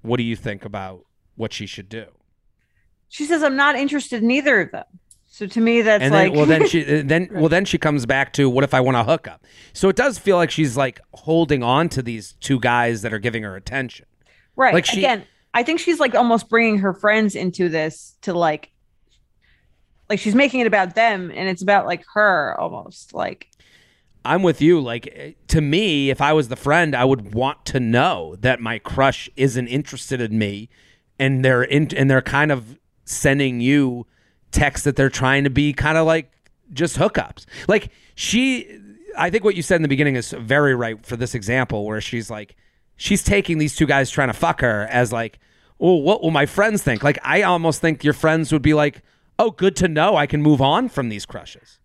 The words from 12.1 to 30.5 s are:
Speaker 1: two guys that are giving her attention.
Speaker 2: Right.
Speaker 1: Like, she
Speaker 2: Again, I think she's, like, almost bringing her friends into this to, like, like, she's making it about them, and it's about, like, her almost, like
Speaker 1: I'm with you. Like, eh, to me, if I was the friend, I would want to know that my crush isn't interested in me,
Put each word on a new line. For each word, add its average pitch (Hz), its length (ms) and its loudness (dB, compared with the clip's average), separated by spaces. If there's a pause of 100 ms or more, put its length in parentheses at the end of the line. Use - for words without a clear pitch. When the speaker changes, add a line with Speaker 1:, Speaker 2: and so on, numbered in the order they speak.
Speaker 1:
two 139 200 -2
guys 120 420 0
that 110 120 -6
are 107 60 -6
giving 113 240 -6
her 98 140 -12
attention. 127 480 -10 (500)
Speaker 2:
Right. 254 180 4
Speaker 1:
Like, 170 120 2
she 208 140 -2
Speaker 2:
Again, 233 260 0 (280)
I 240 100 2
think 320 180 -2
she's, 339 180 0
like, 254 160 0
almost 233 340 2
bringing 226 300 2
her 190 140 0
friends 214 420 0
into 180 320 -2
this 160 540 -4
to, 185 120 -6
like, 160 380 -2 (1400)
like, 208 100 -2
she's 208 160 -2
making 262 240 4
it 240 80 2
about 190 280 0
them, 202 380 0
and 190 160 -4
it's 185 120 -6
about, 196 240 2
like, 170 180 -6 (100)
her 180 460 2
almost, - 540 -10
like - 340 -8 (760)
Speaker 1:
I'm 160 180 0
with 170 200 2
you. 165 180 6
Like, 120 360 -8
eh, 147 160 -18 (180)
to 160 120 4
me, 151 480 0
if 131 100 -2
I 143 140 2
was 156 140 2
the 120 80 -8
friend, 151 400 0
I 123 100 2
would 107 300 0
want 131 320 -4
to 139 120 -4
know 117 600 0
that 123 200 0
my 113 200 -8
crush - 560 -2
isn't 127 320 -2
interested 135 520 -6
in 110 200 -4
me, 104 300 -6 (500)